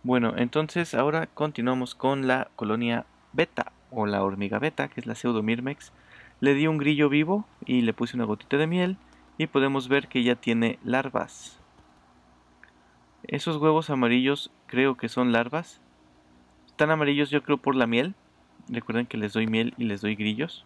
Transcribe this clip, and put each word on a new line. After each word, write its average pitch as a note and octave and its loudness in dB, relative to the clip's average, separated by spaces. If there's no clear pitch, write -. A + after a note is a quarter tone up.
Bueno, B2 2
entonces D#3 -2
ahora D3+ 0
continuamos B2+ -4
con C3+ 0
la B2+ 0
colonia A#2 -2
beta - -2
o A2 -2
la G2 0
hormiga G2 -4
beta, C#3+ -4
que - -12
es A#2 -10
la A2+ -6
Pseudomirmex. A#2+ -4
Le C#3 4
di D3 2
un D#3+ 2
grillo D3 4
vivo D#3 0
y B2+ 2
le A2+ 2
puse A#2+ -4
una A#2+ -2
gotita G#2+ -2
de D#3 2
miel F3+ 0
y D#3 -2
podemos C3+ 0
ver C#3 2
que B2+ 0
ya D3 4
tiene A#2 0
larvas. - -4
Esos D3+ -4
huevos D#3 2
amarillos B2+ 2
creo B2+ 2
que A#2 -6
son B2 0
larvas. A#2+ -2
Están D3+ 0
amarillos C#3+ 2
yo C#3+ 0
creo C#3+ 2
por C#3 0
la B2 4
miel. B2+ 0
Recuerden A#2 -4
que A#2 -8
les G#2 -4
doy A2 0
miel A2+ 0
y A#2+ -4
les G2+ -4
doy G#2 -2
grillos. G#2+ -4